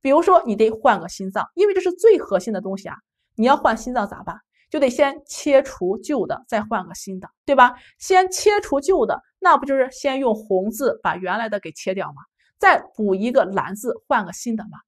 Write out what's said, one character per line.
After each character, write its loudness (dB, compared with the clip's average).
比 0
如 6
说 6
你 -2
得 2
换 2
个 -12
心 -12
脏， -4
因 2
为 0
这 0
是 -2
最 4
核 -2
心 -6
的 -6
东 -8
西 -16
啊， -14
你 0
要 4
换 0
心 -12
脏 -2
咋 -16
办？ -14
就 -4
得 4
先 0
切 2
除 -6
旧 -4
的， -10
再 -4
换 -6
个 -18
新 -14
的， -18
对 2
吧？ 6
先 2
切 0
除 -2
旧 2
的， -6
那 6
不 -4
就 0
是 0
先 -4
用 0
红 -2
字 -2
把 -2
原 -4
来 -6
的 -6
给 -14
切 -6
掉 -6
吗？ -20
再 4
补 0
一 -2
个 2
蓝 -4
字， -8
换 -2
个 -14
新 -8
的 -10
吗？ -18